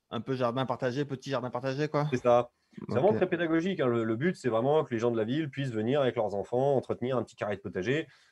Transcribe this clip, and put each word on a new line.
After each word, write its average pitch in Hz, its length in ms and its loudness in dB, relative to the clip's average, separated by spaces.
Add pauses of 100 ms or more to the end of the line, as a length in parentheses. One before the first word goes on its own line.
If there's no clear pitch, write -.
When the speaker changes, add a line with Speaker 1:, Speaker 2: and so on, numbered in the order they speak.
(100)
Speaker 1:
Un 117 100 -4
peu 135 140 -4
jardin 127 320 0
partagé, 127 380 -2
petit 139 260 -8
jardin 123 200 -2
partagé, 135 380 -2
quoi. 147 220 0
Speaker 2:
C'est 131 60 -2
ça. 120 340 4 (240)
C'est - 80 -14
Speaker 1:
Ok. - 80 -10
Speaker 2:
vraiment 160 220 4
très 196 160 2
pédagogique, 165 500 0
hein. 143 80 2
Le, 117 160 2
le 113 140 0
but, 170 180 0
c'est - 140 -4
vraiment 131 340 4
que 127 100 -4
les 117 60 0
gens 120 140 2
de 117 40 0
la 110 60 0
ville 143 260 -2
puissent 139 220 -6
venir 113 300 0
avec 123 160 2
leurs 104 180 0
enfants, 123 420 0
entretenir 120 400 -2
un 117 60 0
petit - 140 -10
carré 104 180 -4
de 95 60 -12
potager, 113 480 -2 (240)